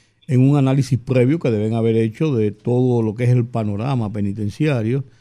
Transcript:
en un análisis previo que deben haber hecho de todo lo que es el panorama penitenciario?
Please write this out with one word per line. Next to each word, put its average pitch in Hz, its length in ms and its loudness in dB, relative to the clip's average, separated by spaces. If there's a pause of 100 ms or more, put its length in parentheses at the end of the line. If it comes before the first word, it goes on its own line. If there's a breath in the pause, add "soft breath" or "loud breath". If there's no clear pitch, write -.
(260 soft breath)
en 127 140 2
un 139 160 6
análisis 135 420 0
previo 127 400 0
que 151 120 -2
deben 110 240 0
haber 113 220 2
hecho 113 380 0
de 107 180 0
todo 123 500 0
lo 110 120 -2
que 120 100 -4
es 120 60 2
el 123 160 2
panorama 110 640 -4
penitenciario? 110 920 -2 (160 soft breath)